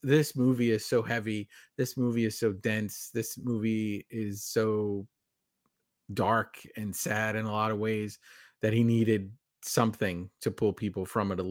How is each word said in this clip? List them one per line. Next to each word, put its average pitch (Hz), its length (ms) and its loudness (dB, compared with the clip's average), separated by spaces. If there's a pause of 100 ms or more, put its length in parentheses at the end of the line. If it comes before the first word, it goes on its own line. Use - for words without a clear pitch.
this 147 320 4
movie 123 360 4
is 107 140 0
so 120 180 2
heavy. 107 460 -4 (280)
This 131 200 -2
movie 120 280 2
is 107 140 -2
so 110 140 2
dense. 107 600 -4
This - 240 -6
movie 110 720 -2
is 104 360 -6
so 107 640 0 (1040)
dark 110 440 0 (180)
and 104 200 -6
sad 110 400 -2
in 110 100 -2
a 107 60 -4
lot 107 200 0
of 107 80 -2
ways 107 400 -4 (420)
that 110 120 4
he 117 100 6
needed 110 480 4 (320)
something 101 680 0 (120)
to 107 100 -2
pull 101 220 0
people 98 320 -4
from 101 260 -2
it 90 80 -4
a 92 100 -2